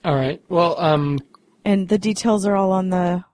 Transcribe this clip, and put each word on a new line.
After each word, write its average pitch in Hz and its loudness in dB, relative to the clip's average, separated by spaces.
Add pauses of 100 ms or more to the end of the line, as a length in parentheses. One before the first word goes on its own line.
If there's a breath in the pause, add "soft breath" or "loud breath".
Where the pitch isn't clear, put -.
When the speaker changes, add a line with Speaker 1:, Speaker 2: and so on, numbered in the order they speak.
Speaker 1:
All 147 0
right. 135 -2
Well, 170 0
um, 147 0 (440)
Speaker 2:
And 196 0
the 214 2
details 214 0
are 202 2
all 190 2
on 185 0
the 180 0